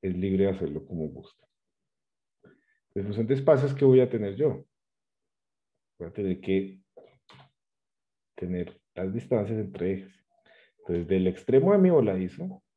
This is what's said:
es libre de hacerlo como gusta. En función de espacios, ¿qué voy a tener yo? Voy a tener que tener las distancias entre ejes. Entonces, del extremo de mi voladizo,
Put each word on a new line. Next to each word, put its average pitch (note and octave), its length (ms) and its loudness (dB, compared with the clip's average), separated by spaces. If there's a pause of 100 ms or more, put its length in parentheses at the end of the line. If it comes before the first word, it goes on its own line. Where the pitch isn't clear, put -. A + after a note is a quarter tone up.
es F#2 120 -2
libre F#2+ 300 0
de G2 60 2
hacerlo D#2 360 -6
como D#2+ 220 -8
gusta. - 400 -20 (1500)
En G2 100 -6
función G#2 220 -4
de C3 80 0
espacios, C3+ 380 2
¿qué C#3 140 2
voy C3 140 8
a A#2+ 100 2
tener G2+ 260 -4
yo? C#3 300 -2 (1300)
Voy E2+ 100 -10
a - 40 -18
tener F#2+ 280 -4
que F#2+ 420 -2 (1500)
tener F2+ 440 -8 (160)
las F#2+ 200 -8
distancias A2 440 -4
entre F#2+ 360 -6
ejes. - 320 -14 (540)
Entonces, F2 280 -4
del F#2 200 2
extremo C3+ 440 2
de G#3 60 4
mi F#3 100 6
voladizo, B2+ 760 0 (140)